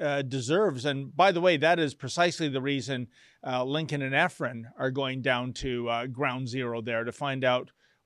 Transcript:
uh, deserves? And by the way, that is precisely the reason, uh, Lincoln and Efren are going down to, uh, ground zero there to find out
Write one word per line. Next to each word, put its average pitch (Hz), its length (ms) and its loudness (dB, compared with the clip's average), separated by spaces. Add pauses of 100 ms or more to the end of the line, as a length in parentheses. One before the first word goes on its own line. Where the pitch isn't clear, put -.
uh, 143 220 0
deserves? 135 640 0
And 139 320 -4
by 185 140 8
the 170 100 0
way, 180 180 6
that 165 200 6
is 151 160 0
precisely 165 540 0
the 131 120 -2
reason, 131 460 -2 (400)
uh, 127 180 0
Lincoln 143 380 -2
and 135 120 -2
Efren 123 500 0 (120)
are 131 140 -2
going 131 320 -2
down 127 320 0
to, 120 340 -4
uh, 117 180 -2
ground 131 420 -4
zero 120 340 -4
there 117 220 -2
to 117 80 -4
find 135 320 -4
out 127 260 4 (360)